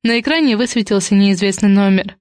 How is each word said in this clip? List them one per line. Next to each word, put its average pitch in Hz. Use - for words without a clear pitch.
На 233
экране 294
высветился 208
неизвестный 196
номер. 196